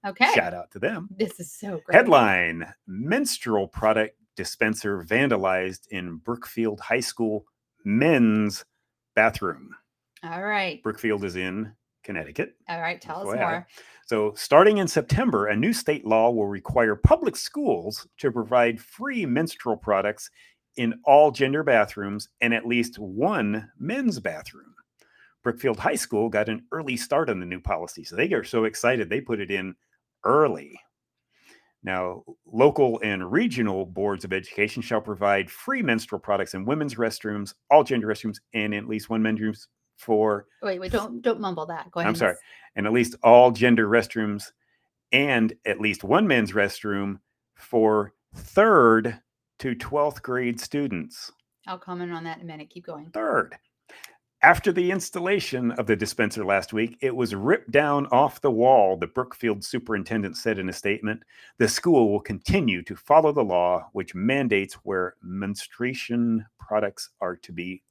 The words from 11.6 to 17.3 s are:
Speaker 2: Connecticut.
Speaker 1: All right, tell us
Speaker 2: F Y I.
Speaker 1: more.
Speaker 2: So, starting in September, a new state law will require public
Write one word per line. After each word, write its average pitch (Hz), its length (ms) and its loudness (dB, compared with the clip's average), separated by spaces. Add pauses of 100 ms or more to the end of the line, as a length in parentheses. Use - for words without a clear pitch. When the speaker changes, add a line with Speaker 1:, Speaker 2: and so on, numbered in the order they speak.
Speaker 2:
Connecticut. - 520 -10 (140)
Speaker 1:
All 165 100 -8
right, 170 220 -8
tell 160 160 -14 (100)
us 202 80 -4
Speaker 2:
F 254 40 -4
Y 226 40 0
I. 175 80 -2
Speaker 1:
more. 175 160 -8 (380)
Speaker 2:
So, 107 320 -2
starting 196 400 6
in 185 100 0
September, 143 600 0
a 104 100 2
new 180 160 2
state - 320 -4
law 110 260 4
will 107 160 0
require 104 480 0
public 302 400 4